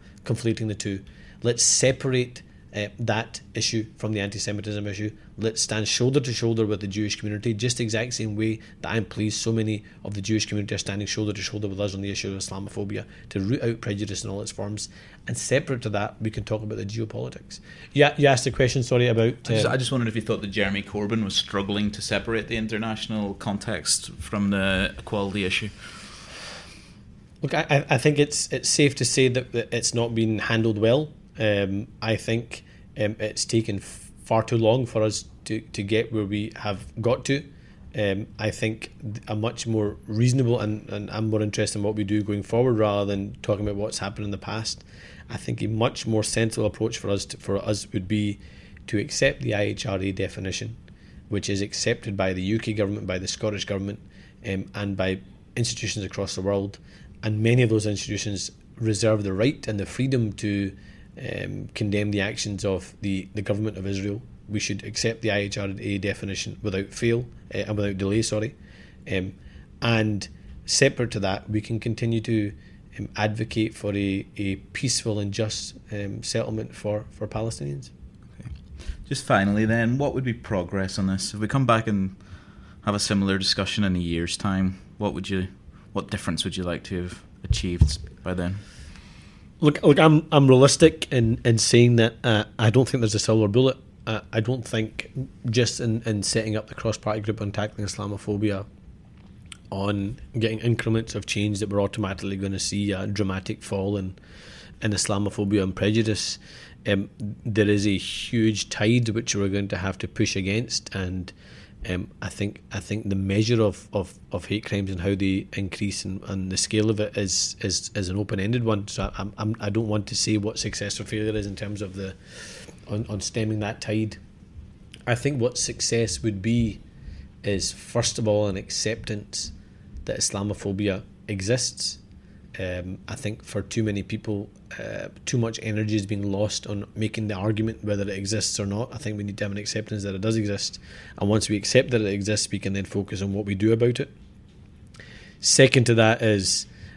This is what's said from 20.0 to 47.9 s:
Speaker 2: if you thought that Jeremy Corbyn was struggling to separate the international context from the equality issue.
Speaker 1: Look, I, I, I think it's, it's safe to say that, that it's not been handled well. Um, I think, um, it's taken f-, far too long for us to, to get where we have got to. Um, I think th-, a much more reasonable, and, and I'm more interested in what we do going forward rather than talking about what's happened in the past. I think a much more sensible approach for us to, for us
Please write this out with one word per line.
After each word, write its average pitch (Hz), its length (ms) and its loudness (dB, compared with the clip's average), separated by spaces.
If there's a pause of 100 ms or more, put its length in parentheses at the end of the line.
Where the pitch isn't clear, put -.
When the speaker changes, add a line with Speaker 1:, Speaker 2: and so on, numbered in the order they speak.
Speaker 2:
if 107 60 -4
you 113 60 0
thought 104 200 -2
that 104 60 -4
Jeremy 98 360 0
Corbyn 104 400 -2
was 95 120 -2
struggling 101 560 0
to - 100 -12
separate 107 480 -2
the 120 80 -2
international 107 800 -4
context - 800 -2
from 101 340 -2
the 98 480 2
equality 101 480 -2
issue. 95 240 -2 (1700)
Speaker 1:
Look, 143 120 -2
I, 160 160 0
I, 143 220 4
I 139 60 6
think 147 220 6
it's, - 320 2
it's - 180 -2
safe 139 260 6
to 127 100 0
say 131 240 6
that, 123 240 0
that 117 200 -2
it's 113 200 0
not 117 200 2
been 113 260 2
handled 113 380 2
well. 123 320 4 (300)
Um, 101 480 2 (140)
I 110 140 2
think, - 480 -4 (340)
um, 107 220 0
it's 107 240 -4
taken 110 340 0
f-, - 320 -14 (140)
far 113 180 4
too 117 160 0
long 117 280 6
for 113 180 0
us 107 220 0 (200)
to, 110 140 -4
to - 240 -8
get 110 300 2
where 107 100 0
we 104 320 -2
have 101 300 -6 (160)
got - 240 2
to. 139 180 0 (540)
Um, 101 300 0 (120)
I 107 120 0
think - 500 -4
th-, 104 260 -8
a 110 80 -4
much 107 320 -4
more 107 300 0 (100)
reasonable, 120 540 4
and, 107 280 -2
and 104 220 -6
I'm 110 180 -2
more 107 120 4
interested 107 380 0
in 101 40 -2
what 104 120 0
we 107 100 -2
do 104 180 2
going 101 200 -2
forward 120 340 2
rather 104 260 4
than 101 380 -2
talking 104 260 0
about 101 80 -2
what's 107 220 -4
happened 104 260 -6
in 101 80 -4
the 98 60 -4
past. 110 460 -6 (460)
I - 60 -8
think 117 260 -6
a 110 60 0
much 110 400 0
more 110 160 2
sensible 110 440 0
approach 110 320 -2
for 101 100 -4
us 101 160 0
to, - 120 -12
for 98 200 -2
us 104 340 -4